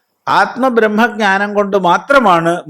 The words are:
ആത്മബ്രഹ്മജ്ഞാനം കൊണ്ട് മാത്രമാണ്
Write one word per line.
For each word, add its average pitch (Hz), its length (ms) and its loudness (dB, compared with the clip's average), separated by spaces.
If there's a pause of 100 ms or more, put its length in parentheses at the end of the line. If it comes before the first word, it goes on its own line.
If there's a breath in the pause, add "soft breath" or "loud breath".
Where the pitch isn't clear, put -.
(400 loud breath)
ആത്മബ്രഹ്മജ്ഞാനം 214 1160 0
കൊണ്ട് 202 200 -2 (120)
മാത്രമാണ് 185 640 2 (160)